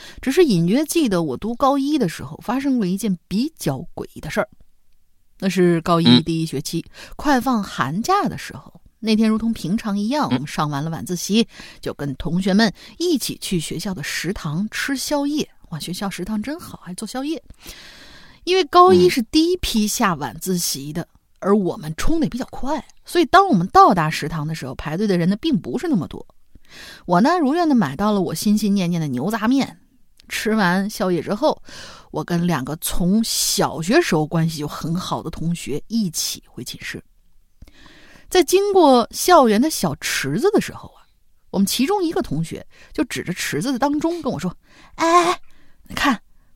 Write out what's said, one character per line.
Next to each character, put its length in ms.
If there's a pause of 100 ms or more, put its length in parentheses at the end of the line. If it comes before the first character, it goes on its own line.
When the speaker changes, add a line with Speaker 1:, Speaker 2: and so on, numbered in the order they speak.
(220)
Speaker 1:
只 100
是 120
隐 240
约 180
记 220
得 160
我 140
读 180
高 220
一 200
的 120
时 140
候 200
发 160
生 180
过 80
一 120
件 200 (100)
比 300
较 200 (160)
诡 200
异 60
的 100
事 100
儿。 80 (920)
那 100
是 340
高 200
一 200
第 200
一 40
学 160
期， 260
Speaker 2:
嗯。 40 (240)
Speaker 1:
快 240
放 240
寒 380
假 220
的 140
时 180
候， 260 (180)
那 160
天 140
如 80
同 160
平 240
常 200
一 120
样， 220
Speaker 2:
嗯。 20
Speaker 1:
我 60
们 80
上 220
完 140
了 60
晚 160
自 100
习， 320 (320)
就 140
跟 220
同 260
学 120
们 200 (240)
一 200
起 220
去 200
学 180
校 160
的 80
食 320
堂 380
吃 260
宵 300
夜。 200 (220)
哇， 100
学 140
校 160
食 160
堂 160
真 180
好， 240
还 120
做 120
宵 160
夜。 180 (1000)
因 140
为 80
高 260
一 160
是 140
第 300
一 60
批 300
下 280
晚 260
自 160
习 340
的， 120
Speaker 2:
嗯。 40 (340)
Speaker 1:
而 140
我 220
们 180
冲 240
得 80
比 100
较 120
快， 340 (220)
所 160
以 40
当 220
我 60
们 140
到 260
达 160
食 180
堂 180
的 100
时 100
候， 100
排 220
队 100
的 100
人 120
呢 80
并 200
不 200
是 100
那 80
么 120
多。 180 (800)
我 160
呢， 180
如 140
愿 160
的 60
买 200
到 160
了 80
我 140
心 240
心 160
念 160
念 100
的 80
牛 240
杂 160
面。 320 (480)
吃 280
完 340
宵 200
夜 120
之 120
后， 280 (500)
我 120
跟 220
两 180
个 180
从 420
小 580
学 200
时 120
候 140
关 220
系 100
就 80
很 280
好 280
的 60
同 260
学 320
一 240
起 360
回 160
寝 180
室。 220 (1300)
在 140
经 300
过 380
校 360
园 120
的 100
小 260
池 440
子 120
的 100
时 120
候 160
啊， 120 (480)
我 80
们 80
其 200
中 180
一 80
个 100
同 220
学 220 (280)
就 120
指 180
着 100
池 280
子 100
的 80
当 200
中 220
跟 100
我 60
说 180 (400)
：“哎， 120
哎， 240
哎， 100 (460)
你 80
看， 260 (340)